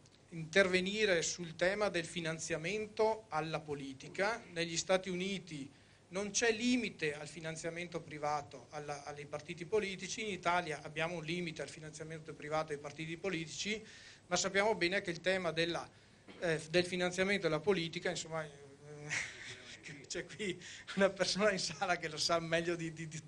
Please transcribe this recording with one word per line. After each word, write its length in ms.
intervenire 920
sul 320
tema 340
del 160
finanziamento 1200
alla 320
politica. 840
Negli 240
Stati 320
Uniti 640
non 220
c'è 220
limite 600
al 140
finanziamento 720
privato 720
alla, 340
ai 220
partiti 380
politici, 580
in 60
Italia 540
abbiamo 340
un 80
limite 380
al 60
finanziamento 680
privato 380
ai 60
partiti 380
politici, 680
ma 100
sappiamo 400
bene 240
che 100
il 100
tema 300
della, 380
eh, 200
del 140
finanziamento 640
della 120
politica, 500
insomma, 340
eh, 60
<laughs> 1600
c'è 180
qui 360
una 140
persona 400
in 80
sala 380
che 120
lo 100
sa 200
meglio 380
di, 160
di, 160
di, 200